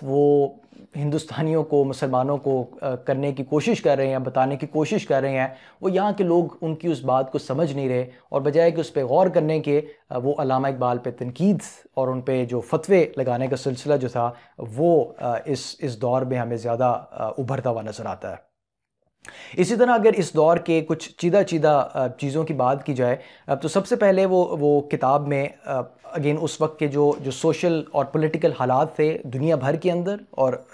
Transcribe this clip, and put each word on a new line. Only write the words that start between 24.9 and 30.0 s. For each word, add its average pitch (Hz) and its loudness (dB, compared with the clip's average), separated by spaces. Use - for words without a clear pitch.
में, 143 -2
अ, 135 -6
again 147 0
उस 156 -4
वक्त 156 -2
के 151 0
जो, 147 2
जो 135 -6
सोशल 160 0
और 143 0
पॉलिटिकल 156 0
हालात 131 0
थे 156 2
दुनिया 139 0
भर 139 0
के 180 0
अंदर 175 -2